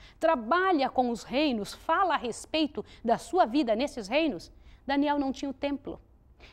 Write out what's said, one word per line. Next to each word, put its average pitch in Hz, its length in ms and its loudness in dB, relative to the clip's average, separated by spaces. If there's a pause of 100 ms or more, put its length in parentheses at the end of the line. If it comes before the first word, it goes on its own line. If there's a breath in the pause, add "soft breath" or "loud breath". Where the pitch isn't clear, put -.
(200 loud breath)
trabalha 320 720 2
com 247 200 2
os 226 140 -6
reinos, 247 480 0
fala 339 420 0
a 262 40 0
respeito 247 640 -4 (180 loud breath)
da 226 140 2
sua 339 300 2
vida 226 280 2
nesses 240 320 -4
reinos, 247 460 -2 (340 soft breath)
Daniel 285 320 0
não 269 140 -2
tinha 285 180 -8
o 262 40 -8
templo. 277 440 -6 (540 loud breath)